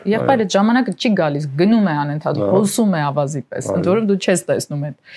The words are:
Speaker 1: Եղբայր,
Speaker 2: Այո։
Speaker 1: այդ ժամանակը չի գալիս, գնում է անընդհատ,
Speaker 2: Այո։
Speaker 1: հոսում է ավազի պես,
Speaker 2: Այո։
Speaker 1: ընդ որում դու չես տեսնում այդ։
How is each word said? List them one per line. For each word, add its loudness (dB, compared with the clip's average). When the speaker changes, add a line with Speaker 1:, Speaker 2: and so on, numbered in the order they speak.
Speaker 1:
Եղբայր, 0
Speaker 2:
Այո։ 0
Speaker 1:
այդ -4
ժամանակը 2
չի -2
գալիս, 0
գնում 4
է 0
անընդհատ, -2
Speaker 2:
Այո։ 0
Speaker 1:
հոսում 2
է 0
ավազի -2
պես, -10
Speaker 2:
Այո։ -2
Speaker 1:
ընդ -2
որում 0
դու 2
չես 0
տեսնում -4
այդ։ -10